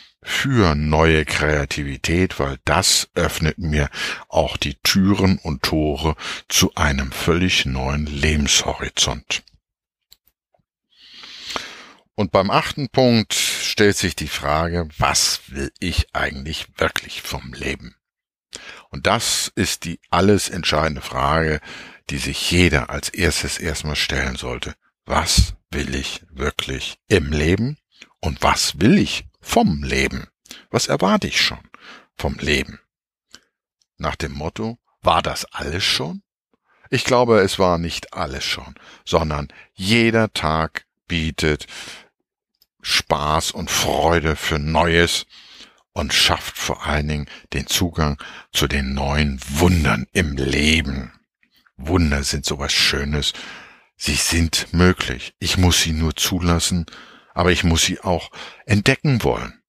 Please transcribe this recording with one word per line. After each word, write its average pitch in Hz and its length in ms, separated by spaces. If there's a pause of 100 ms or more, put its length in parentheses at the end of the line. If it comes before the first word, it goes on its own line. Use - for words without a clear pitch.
(220)
für 110 520
neue 78 500
Kreativität, 76 1120
weil 69 260
das - 500
öffnet 78 440
mir 73 300 (400)
auch - 280
die - 260
Türen 95 560
und 73 240
Tore 76 540 (320)
zu - 260
einem 67 380
völlig 87 520
neuen 67 420
Lebenshorizont. - 1400 (2750)
Und 101 180
beim 98 180
achten 143 400
Punkt 120 420
stellt - 640
sich 90 180
die 76 140
Frage, 80 600 (100)
was - 480
will 69 320
ich - 360
eigentlich 71 520 (100)
wirklich - 460
vom 67 320
Leben? - 420 (960)
Und - 160
das - 480
ist - 300
die 85 160 (100)
alles 95 400
entscheidende 76 500
Frage, 76 600 (500)
die 71 80
sich 67 320
jeder 87 400
als - 180
erstes - 480
erstmal 78 400
stellen 65 400
sollte. - 380 (320)
Was - 480 (160)
will - 240
ich - 260 (100)
wirklich 67 680 (100)
im 76 240
Leben? 95 460 (420)
Und - 220
was - 380
will 147 180
ich - 260 (160)
vom 95 420
Leben? - 440 (440)
Was 147 160
erwarte 185 400
ich - 140
schon - 200 (560)
vom - 220
Leben? 69 420 (1160)
Nach 76 200
dem 73 160
Motto, 87 460 (240)
war 87 200
das - 240
alles 78 380
schon? 170 380 (680)
Ich 131 140
glaube, 120 360
es 95 180
war 90 200
nicht - 360
alles 69 300
schon, - 300 (300)
sondern 76 440 (240)
jeder 113 600
Tag 80 540 (200)
bietet 80 600 (1160)
Spaß 76 720
und - 180
Freude 76 640
für - 220
Neues 82 680 (640)
und 71 200
schafft - 440
vor - 300
allen 73 220
Dingen 73 180 (260)
den 69 140
Zugang 80 540 (320)
zu - 140
den 69 280
neuen 69 540
Wundern 73 640
im 76 240
Leben. 69 760 (640)
Wunder 73 460
sind 69 220
sowas 73 280
Schönes. 71 600 (640)
Sie - 180
sind - 580
möglich. 87 680
Ich - 200
muss 90 240
sie 85 100
nur 80 240
zulassen, 85 720 (480)
aber 87 180
ich 82 120
muss 82 200
sie - 160
auch 87 300 (360)
entdecken 117 580
wollen. 60 440